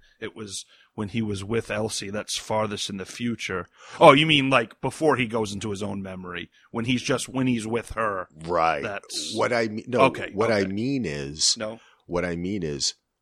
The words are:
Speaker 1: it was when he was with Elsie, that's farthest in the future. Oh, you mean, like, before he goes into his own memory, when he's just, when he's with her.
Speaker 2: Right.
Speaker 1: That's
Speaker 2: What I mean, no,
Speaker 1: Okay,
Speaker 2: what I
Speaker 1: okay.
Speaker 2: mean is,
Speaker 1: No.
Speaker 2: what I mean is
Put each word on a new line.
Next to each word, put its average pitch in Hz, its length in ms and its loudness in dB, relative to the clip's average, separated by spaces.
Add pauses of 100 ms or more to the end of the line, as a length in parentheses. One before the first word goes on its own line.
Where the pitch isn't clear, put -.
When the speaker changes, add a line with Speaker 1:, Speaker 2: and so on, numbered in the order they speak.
(180)
Speaker 1:
it 110 160 -10
was 101 300 -12 (300)
when 107 160 -4
he 113 120 -2
was 101 220 -4
with 110 260 -4
Elsie, 104 400 -4
that's 101 260 -6
farthest 107 540 -2
in 101 60 -8
the 92 100 -8
future. 107 600 -6 (340)
Oh, 156 120 12
you 147 140 4
mean, 139 240 4
like, 120 300 0
before 135 360 2
he 123 100 0
goes 107 260 -2
into 104 180 -6
his 101 120 -6
own 101 200 -6
memory, 90 480 -10 (220)
when 113 140 -4
he's 123 160 2
just, 127 260 -2
when 127 180 0
he's 117 220 2
with 110 240 -2
her. 101 360 -2 (180)
Speaker 2:
Right. 80 360 4
Speaker 1:
That's 101 540 -8
Speaker 2:
What 113 160 2
I 117 160 2
mean, 107 180 -8
no, 123 200 2
Speaker 1:
Okay, 107 260 -2
Speaker 2:
what 113 180 2
I 104 120 4
Speaker 1:
okay. 95 100 -2
Speaker 2:
mean 123 320 -2
is, 73 520 -2
Speaker 1:
No. 113 220 -8 (280)
Speaker 2:
what 87 180 0
I 87 100 -2
mean 90 300 -2
is 73 300 -2 (280)